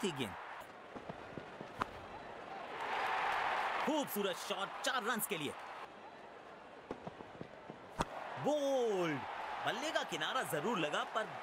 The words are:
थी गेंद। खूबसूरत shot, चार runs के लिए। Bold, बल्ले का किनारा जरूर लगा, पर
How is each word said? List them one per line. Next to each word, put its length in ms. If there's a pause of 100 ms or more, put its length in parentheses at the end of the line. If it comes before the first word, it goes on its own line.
थी 80
गेंद। 240 (3500)
खूबसूरत 600
shot, 340
चार 220
runs 240
के 100
लिए। 160 (3000)
Bold, 760 (460)
बल्ले 260
का 120
किनारा 400
जरूर 360
लगा, 260
पर 180 (200)